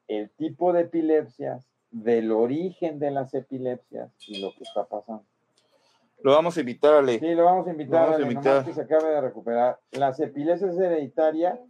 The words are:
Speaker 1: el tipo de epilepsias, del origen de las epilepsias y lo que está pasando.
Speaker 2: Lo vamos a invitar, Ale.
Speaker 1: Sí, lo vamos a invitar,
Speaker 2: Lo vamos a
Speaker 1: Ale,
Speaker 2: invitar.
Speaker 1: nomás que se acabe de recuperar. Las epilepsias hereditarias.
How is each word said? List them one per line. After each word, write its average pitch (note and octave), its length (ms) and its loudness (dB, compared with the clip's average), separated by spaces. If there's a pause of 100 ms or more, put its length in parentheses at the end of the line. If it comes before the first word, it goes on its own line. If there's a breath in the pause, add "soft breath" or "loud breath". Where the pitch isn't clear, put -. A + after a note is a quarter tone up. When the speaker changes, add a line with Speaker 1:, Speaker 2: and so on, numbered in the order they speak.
Speaker 1:
el G#2+ 240 -6
tipo D#3+ 420 -2
de E3+ 100 2
epilepsias, D3+ 840 -2 (240)
del A2+ 400 0
origen D3+ 680 -2
de C#3+ 120 -2
las C3+ 240 -6
epilepsias B2+ 760 -8 (160)
y G2+ 140 -12
lo F#2+ 140 -8
que - 80 -20
está - 240 -6
pasando. G#2+ 380 -12 (1000)
Speaker 2:
Lo C3+ 100 4
vamos E3 260 4
a - 20 -2
invitar, C3 320 2
Ale. C3 260 4
Speaker 1:
Sí, E3 160 -2
lo E3+ 120 4
vamos F3+ 200 2
a F3+ 40 -6
invitar, D3+ 220 -6
Speaker 2:
Lo E3 80 4
vamos D#3+ 120 4
a D#3 40 2
Speaker 1:
Ale, D3 80 0
Speaker 2:
invitar. B2 280 -4
Speaker 1:
nomás C3+ 140 2
que E3+ 80 -10
se D3+ 80 -6
acabe D#3+ 260 2
de D3+ 140 0
recuperar. A#2 580 0 (120)
Las C3+ 280 -2
epilepsias E3+ 560 -2
hereditarias. D#3+ 840 0 (120)